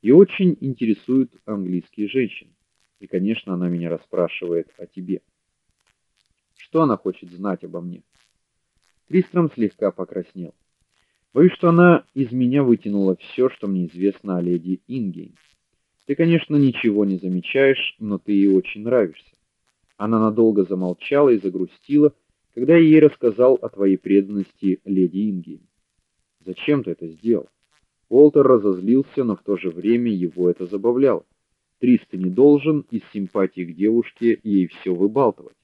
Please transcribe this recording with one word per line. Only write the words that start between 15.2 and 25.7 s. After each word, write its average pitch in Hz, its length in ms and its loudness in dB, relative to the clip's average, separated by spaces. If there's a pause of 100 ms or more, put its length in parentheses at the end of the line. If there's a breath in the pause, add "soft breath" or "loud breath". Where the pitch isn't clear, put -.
Ты, 143 80 -4
конечно, 165 420 0
ничего 113 480 2
не 95 140 -2
замечаешь, 98 800 -2
но 104 200 -8
ты - 140 -8
ей 101 160 2
очень 95 340 -2
нравишься". 113 540 -4 (600)
Она 110 220 -2
надолго 107 460 2
замолчала 95 680 0
и 110 80 2
загрустила, 95 760 -2 (400)
когда 131 220 2
я 165 60 6
ей 156 180 6
рассказал 123 540 4
о - 140 -6
твоей 98 280 0
преданности 98 880 -2
леди 95 460 -2
Ингейм. 85 380 -12 (760)